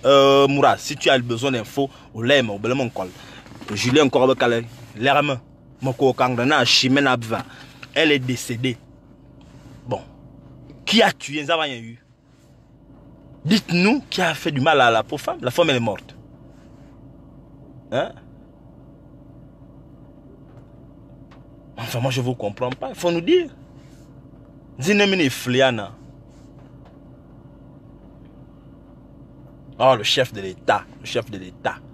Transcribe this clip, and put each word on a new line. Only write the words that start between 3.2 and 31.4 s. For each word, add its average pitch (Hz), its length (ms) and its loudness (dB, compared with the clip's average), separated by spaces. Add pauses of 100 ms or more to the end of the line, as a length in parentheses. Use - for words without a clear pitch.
Julien 127 320 2
Nkorobe 131 320 2
Kale, 117 260 0 (320)
Lerme, 135 440 0 (420)
Moko 127 320 0
Kangrana, 127 500 0
Chimène 135 440 2
Abva. 113 360 -2 (500)
Elle 151 180 2
est 143 80 2
décédée. 123 580 -6 (1080)
Bon. - 140 -8 (840)
Qui 220 160 2
a 196 100 4
tué 147 320 -12
Nzaba 156 240 -2
Nyayu ? 117 360 -14 (1400)
Dites-nous 190 640 2
qui - 120 -4
a 165 120 0
fait 156 180 -6
du 139 100 -4
mal 147 200 4
à 120 80 6
la 110 140 2
pauvre - 180 -8
femme. - 200 -6
La 123 100 -4
femme, 165 180 2
elle 131 80 2
est - 20 0
morte. 107 360 -6 (1800)
Hein ? 131 200 -4 (3750)
Enfin, 120 220 -8
moi, 131 100 -2
je 127 120 -2
vous 123 140 -2
comprends 120 360 -6
pas. 254 180 -10
Il 226 60 -12
faut 175 160 0
nous 170 100 -2
dire. 330 280 0 (1300)
Zinemine 190 500 2
Fliana. 123 640 0 (3750)
Oh, 127 180 6
le 104 80 -6
chef 127 300 0
de 101 80 -12
l'État. 95 420 -2 (160)
Le - 60 -20
chef 113 240 -6
de 104 80 -12
l'État. 92 380 -10 (180)